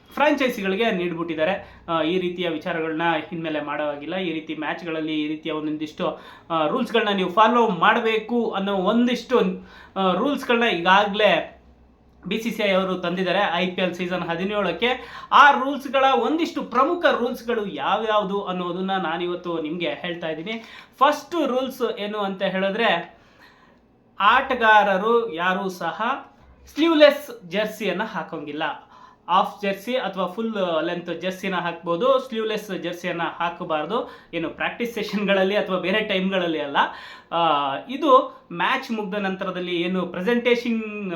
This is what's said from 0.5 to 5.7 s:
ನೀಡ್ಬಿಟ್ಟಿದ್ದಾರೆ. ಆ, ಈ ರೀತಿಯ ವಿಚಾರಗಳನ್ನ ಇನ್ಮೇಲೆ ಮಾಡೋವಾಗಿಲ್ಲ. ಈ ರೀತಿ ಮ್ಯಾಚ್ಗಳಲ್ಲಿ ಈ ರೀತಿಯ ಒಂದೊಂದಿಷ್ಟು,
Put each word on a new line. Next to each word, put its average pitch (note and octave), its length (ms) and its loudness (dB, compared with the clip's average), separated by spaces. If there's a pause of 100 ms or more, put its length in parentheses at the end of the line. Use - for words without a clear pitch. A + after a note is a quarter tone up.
ನೀಡ್ಬಿಟ್ಟಿದ್ದಾರೆ. E3+ 800 -2 (200)
ಆ, E3 120 2
ಈ E3+ 180 0
ರೀತಿಯ F3+ 300 -2
ವಿಚಾರಗಳನ್ನ D#3+ 520 -4 (300)
ಇನ್ಮೇಲೆ D#3+ 300 -4
ಮಾಡೋವಾಗಿಲ್ಲ. D3 560 -4
ಈ F3 160 -4
ರೀತಿ D#3+ 220 -8
ಮ್ಯಾಚ್ಗಳಲ್ಲಿ D#3 640 -4
ಈ D3+ 60 -2
ರೀತಿಯ D#3 240 -6
ಒಂದೊಂದಿಷ್ಟು, D3+ 680 -4 (280)